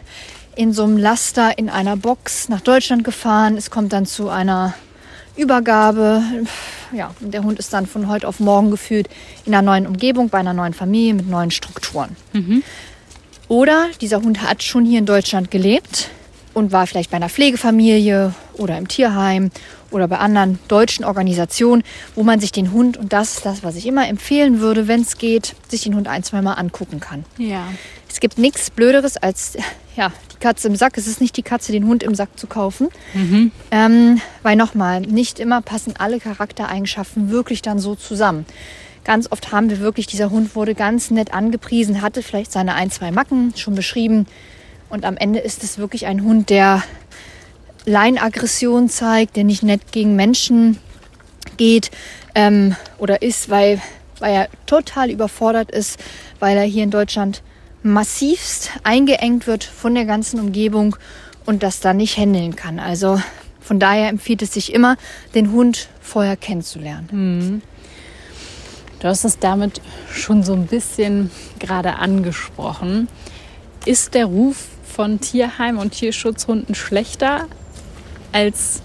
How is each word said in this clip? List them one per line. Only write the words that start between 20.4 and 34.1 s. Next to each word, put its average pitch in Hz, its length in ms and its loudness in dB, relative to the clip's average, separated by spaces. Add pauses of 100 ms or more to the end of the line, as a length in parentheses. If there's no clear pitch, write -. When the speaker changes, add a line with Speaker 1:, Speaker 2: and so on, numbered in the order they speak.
Speaker 1:
deutschen 220 360 2
Organisationen, 190 800 2 (320)
wo 220 80 -2
man 220 180 4
sich 202 120 -4
den 190 200 -2
Hund, 240 240 2
und 208 160 -6
das 208 260 0
ist - 80 -10
das, 196 180 -4
was 165 120 -6
ich 202 100 -12
immer 262 220 0
empfehlen 269 520 2
würde, 220 280 2
wenn's 233 300 0
geht, 226 360 0 (140)
sich 233 140 -6
den 208 120 -2
Hund 202 140 0
ein, 170 140 -4
zweimal 196 360 -2
angucken 175 420 -8
kann. 147 240 -12 (140)
Speaker 2:
Ja. 196 280 -6 (420)
Speaker 1:
Es - 120 -12
gibt - 180 -2
nichts 262 320 -2
Blöderes 262 460 2
als, - 400 -6 (400)
ja, 190 140 -2 (220)
die - 80 -20
Katze 233 280 0
im 202 80 2
Sack. 254 220 2
Es 208 80 -6
ist 220 140 -6
nicht 247 160 0
die 247 60 -4
Katze, - 300 -6
den 208 140 0
Hund 233 160 2
im 214 120 0
Sack 202 240 -4
zu - 80 -12
kaufen. 208 420 -4 (240)
Speaker 2:
Mhm. 196 380 4 (200)
Speaker 1:
Ähm, 226 500 6 (220)